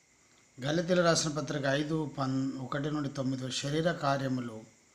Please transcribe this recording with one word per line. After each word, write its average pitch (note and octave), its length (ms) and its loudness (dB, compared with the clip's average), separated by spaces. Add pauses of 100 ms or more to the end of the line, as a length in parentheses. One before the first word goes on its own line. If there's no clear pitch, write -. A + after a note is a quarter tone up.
(640)
గలతీయులు F3 360 4
రాసిన D#3+ 300 4
పత్రిక D3 340 -2
ఐదు D3 520 0
పన్-, C3+ 400 0
ఒకటి C#3 340 -4
నుండి D3 180 -2
తొమ్మిది C3 340 -2
వరకు, B2+ 120 -6
"శరీర D#3+ 360 0
కార్యములు C3 840 -2 (180)